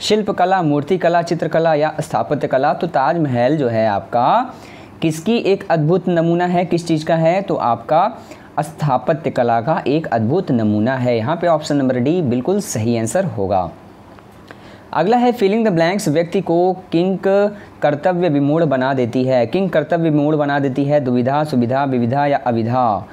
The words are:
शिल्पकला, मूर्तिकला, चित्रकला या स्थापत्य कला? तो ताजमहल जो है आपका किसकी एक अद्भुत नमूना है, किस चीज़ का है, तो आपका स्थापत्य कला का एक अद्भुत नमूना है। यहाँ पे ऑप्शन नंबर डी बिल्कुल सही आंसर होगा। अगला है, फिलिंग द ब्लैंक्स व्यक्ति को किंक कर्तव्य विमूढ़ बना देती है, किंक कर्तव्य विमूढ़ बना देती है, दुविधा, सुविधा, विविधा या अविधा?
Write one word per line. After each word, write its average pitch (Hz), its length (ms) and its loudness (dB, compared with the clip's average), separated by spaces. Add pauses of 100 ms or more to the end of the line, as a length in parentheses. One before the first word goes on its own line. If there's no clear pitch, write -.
शिल्पकला, 190 600 0
मूर्तिकला, 170 600 0
चित्रकला 165 520 0
या 151 260 0
स्थापत्य 139 460 -4
कला? 139 280 0
तो 185 120 -4
ताजमहल 143 720 0
जो 139 120 0
है 110 200 0
आपका 131 680 0 (480)
किसकी 160 340 -2
एक 190 340 -2
अद्भुत 170 380 0
नमूना 170 380 2
है, 180 180 0
किस 170 240 -2
चीज़ 156 180 -2
का 170 100 2
है, 165 260 2
तो 180 120 -4
आपका 156 580 0 (480)
स्थापत्य 147 720 -2
कला 120 300 0
का 156 260 -2
एक 156 200 0
अद्भुत 139 440 0
नमूना 110 460 2
है। 123 200 0
यहाँ 131 200 -2
पे 175 100 -2
ऑप्शन 156 300 0
नंबर 131 220 0
डी 160 240 0
बिल्कुल 127 380 0
सही 117 380 -2
आंसर 113 260 -2
होगा। 95 460 -2 (1200)
अगला 190 240 2
है, 240 160 2
फिलिंग 220 340 2
द - 20 2
ब्लैंक्स 170 400 0
व्यक्ति 165 320 0
को 175 320 2
किंक 185 500 -2 (600)
कर्तव्य 175 460 0
विमूढ़ 147 360 2
बना 135 300 0
देती 127 300 0
है, 127 220 2
किंक 180 260 -2
कर्तव्य 165 380 0
विमूढ़ 151 260 2
बना 143 220 0
देती 139 260 0
है, 147 160 2
दुविधा, 127 440 0
सुविधा, 131 400 0
विविधा 131 420 0
या 139 100 2
अविधा? 117 760 0